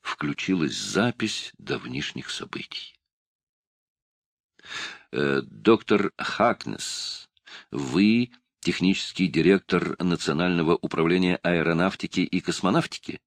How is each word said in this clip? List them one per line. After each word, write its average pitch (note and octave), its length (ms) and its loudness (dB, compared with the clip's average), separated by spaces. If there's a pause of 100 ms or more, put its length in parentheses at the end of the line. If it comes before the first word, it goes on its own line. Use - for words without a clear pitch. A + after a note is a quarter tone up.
включилась D2+ 720 -2
запись - 840 -2
давнишних - 720 -8
событий. - 640 -12 (2250)
Э, C#2 300 0
доктор G2 720 2
Хакнес, - 1120 -4 (420)
вы G2+ 600 2 (300)
технический F2+ 680 0
директор E2+ 720 2
Национального E2+ 800 2
управления F2 600 2
аэронавтики F2 800 0
и F2+ 200 0
космонавтики? - 880 -2